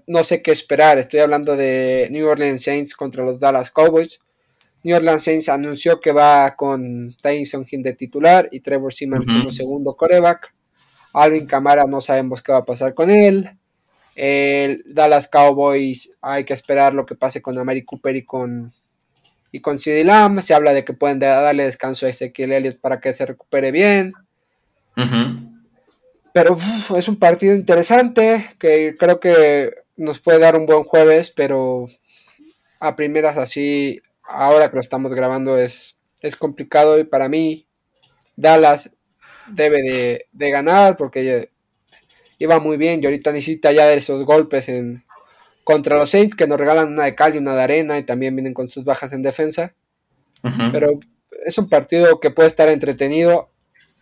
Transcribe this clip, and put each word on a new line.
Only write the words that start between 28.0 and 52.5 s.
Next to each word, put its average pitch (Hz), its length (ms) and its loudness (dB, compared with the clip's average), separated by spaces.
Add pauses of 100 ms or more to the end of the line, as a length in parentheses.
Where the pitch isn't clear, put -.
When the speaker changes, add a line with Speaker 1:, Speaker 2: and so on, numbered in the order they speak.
Speaker 1:
que 156 400 0
creo 175 220 2
que 151 520 4 (260)
nos 151 240 -8
puede 165 180 4
dar 160 160 6
un 156 100 0
buen 156 200 4
jueves, 160 460 4
pero 131 580 -4 (880)
a 156 160 -4
primeras 151 400 -2
así, 143 640 -4 (240)
ahora 143 460 2
que 135 80 -6
lo 123 40 -4
estamos 131 320 -8
grabando, 131 440 -2
es, - 400 -6 (240)
es 147 160 -10
complicado 151 640 0
y 156 40 -2
para 135 240 -2
mí 156 400 -6 (680)
Dallas 151 540 4 (560)
debe 151 340 0
de, 127 500 -4
de 143 200 -6
ganar 180 440 4
porque 131 300 -6
ya 123 200 -2 (960)
iba 160 220 2
muy 151 160 -4
bien 160 240 -2
y 143 40 -4
ahorita 147 280 -2
necesita 151 400 -2
ya 151 140 6
de 147 100 4
esos 139 260 -6
golpes 147 460 0
en, 123 340 -8 (600)
contra 147 320 2
los 147 140 0
Saints 208 240 2
que 156 120 0
nos 143 100 -2
regalan 151 360 0
una 151 120 -2
de 135 100 -4
cal 156 200 2
y 147 40 -6
una 135 160 -4
de 127 60 0
arena 147 360 -2
y 139 80 -8
también 131 300 -6
vienen 131 180 -8
con 127 160 -10
sus 131 160 -14
bajas 139 260 -6
en 135 100 -8
defensa. 156 520 -6 (720)
Speaker 2:
Ujú. 120 280 -4
Speaker 1:
Pero 147 280 -2 (460)
es 165 120 -6
un 196 100 -4
partido 160 540 2
que 143 100 0
puede 160 160 4
estar 156 220 2